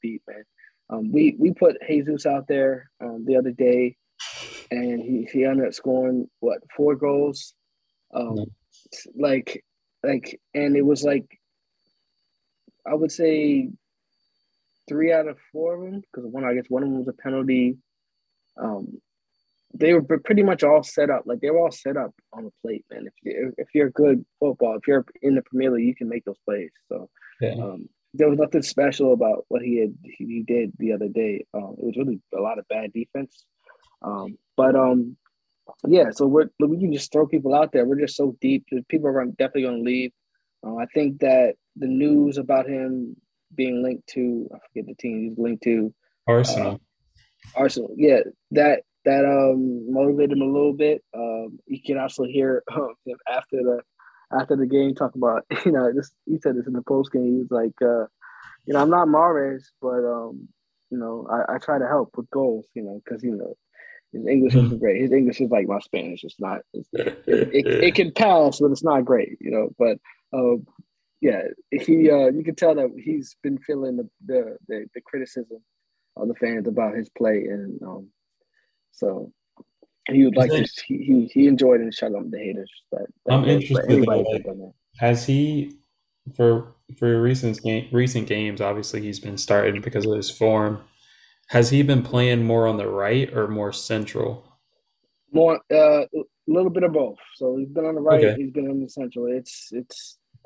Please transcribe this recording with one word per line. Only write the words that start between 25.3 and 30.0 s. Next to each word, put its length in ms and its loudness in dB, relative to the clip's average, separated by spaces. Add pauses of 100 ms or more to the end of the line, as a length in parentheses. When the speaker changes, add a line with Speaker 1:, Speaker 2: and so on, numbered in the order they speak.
Speaker 1:
the 60 0
Premier 280 -2
League, 160 0
you 80 0
can 140 -8
make 160 -8
those 200 -10
plays. 260 -6 (180)
So, 200 -10 (320)
Speaker 2:
Yeah. 200 -2
Speaker 1:
um, 280 -10 (260)
there 140 4
was 100 2
nothing 240 0
special 500 0
about 360 0
what 140 -4
he 160 -2
had, 160 -2 (100)